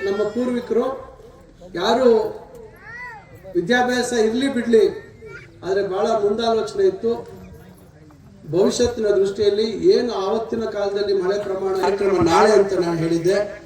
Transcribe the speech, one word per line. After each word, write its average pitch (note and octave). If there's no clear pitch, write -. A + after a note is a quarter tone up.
ನಮ್ಮ G3+
ಪೂರ್ವಿಕರು A#3+
ಯಾರು A#3
ವಿದ್ಯಾಭ್ಯಾಸ B3
ಇರ್ಲಿ B3+
ಬಿಡ್ಲಿ, A3+
ಆದ್ರೆ G3
ಬಹಳ G#3+
ಮುಂದಾಲೋಚನೆ A3
ಇತ್ತು. A3+
ಭವಿಷ್ಯತ್ತಿನ A3+
ದೃಷ್ಟಿಯಲ್ಲಿ G3+
ಏನು A#3+
ಆವತ್ತಿನ A3+
ಕಾಲದಲ್ಲಿ G3+
ಮಳೆ G3
ಪ್ರಮಾಣ, F#3+
ಕಾರ್ಯಕ್ರಮ F#3+
ನಾಳೆ G#3
ಅಂತ G3
ನಾನು E3+
ಹೇಳಿದ್ದೆ. E3